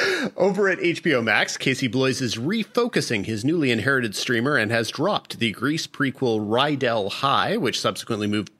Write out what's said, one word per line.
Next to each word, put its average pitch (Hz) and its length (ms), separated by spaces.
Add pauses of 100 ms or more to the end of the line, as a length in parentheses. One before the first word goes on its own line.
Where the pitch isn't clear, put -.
(380)
Over 196 320
at 175 100
H 160 220
B 160 140
O 120 80
Max, 113 340
Casey 131 320
Bloys 131 320
is 113 140
refocusing 165 920
his 110 180
newly 147 280
inherited 117 440
streamer 123 400
and 107 140
has 113 220
dropped 170 480
the 117 140
Grease 147 340
prequel 123 520
Rydell 117 720
High, 135 460
which 127 240
subsequently 107 460
moved 104 320